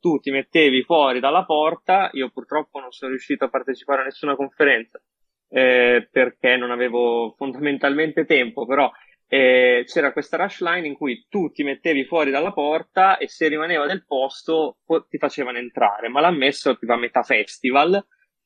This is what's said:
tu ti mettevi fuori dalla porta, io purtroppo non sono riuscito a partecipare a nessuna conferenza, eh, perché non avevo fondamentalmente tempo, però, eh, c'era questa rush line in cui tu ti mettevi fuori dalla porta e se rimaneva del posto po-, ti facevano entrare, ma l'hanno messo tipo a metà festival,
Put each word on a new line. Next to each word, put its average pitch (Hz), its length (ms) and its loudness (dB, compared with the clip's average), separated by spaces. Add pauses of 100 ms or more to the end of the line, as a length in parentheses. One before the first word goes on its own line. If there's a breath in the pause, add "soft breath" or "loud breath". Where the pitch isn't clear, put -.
tu 160 180 0
ti - 140 -6
mettevi 135 500 2
fuori 135 380 2
dalla 156 260 0
porta, 165 680 0
io 131 180 -6
purtroppo 143 480 -8
non 127 120 -16
sono 131 200 -10
riuscito 135 340 -4
a 123 40 -2
partecipare 135 520 -4
a 131 40 -4
nessuna 139 300 -4
conferenza, 135 640 0 (480)
eh, 123 640 4
perché 127 460 2
non 123 140 -4
avevo 120 680 -2
fondamentalmente 143 880 -2
tempo, 127 400 0
però, 135 240 2 (380 soft breath)
eh, 127 580 4
c'era 143 260 -2
questa - 260 -6
rush 185 240 -4
line 175 260 -4
in 143 80 -10
cui 123 340 -8
tu 185 220 -4
ti - 120 -6
mettevi 139 420 -2
fuori 151 260 -2
dalla 156 200 -2
porta 170 640 0
e 147 100 -6
se - 200 -2
rimaneva 156 380 -2
del 190 200 -6
posto 143 800 -4
po-, 165 240 -2
ti - 120 -8
facevano 127 400 -4
entrare, 117 500 -2
ma 131 100 -2
l'hanno 170 180 2
messo 139 400 0
tipo 120 160 -2
a 117 40 0
metà 120 240 -2
festival, 139 840 0 (420)